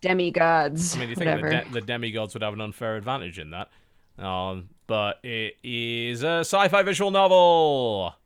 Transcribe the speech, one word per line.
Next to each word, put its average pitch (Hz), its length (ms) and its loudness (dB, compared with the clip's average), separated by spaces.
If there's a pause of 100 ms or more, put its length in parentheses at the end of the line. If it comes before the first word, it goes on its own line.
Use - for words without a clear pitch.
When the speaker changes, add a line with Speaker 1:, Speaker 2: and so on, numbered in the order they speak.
Speaker 1:
Demigods. 165 920 2
Speaker 2:
I 151 40 -4
mean, 123 100 -4
you 113 60 -8
think 175 120 -2
Speaker 1:
Whatever. 156 220 0
Speaker 2:
the 123 140 0
de-, - 100 -16
the 117 80 -4
demigods 110 540 -4
would 110 80 -8
have 107 100 -2
an 107 80 -8
unfair 110 340 -6
advantage 101 440 -6
in 78 120 -14
that. 87 180 -12 (540)
Um, 92 460 -6 (180)
but 104 360 -2
it 113 400 -8
is 117 600 -6
a 165 180 0
sci-fi 196 420 4
visual 196 280 0
novel. 160 1040 4 (100)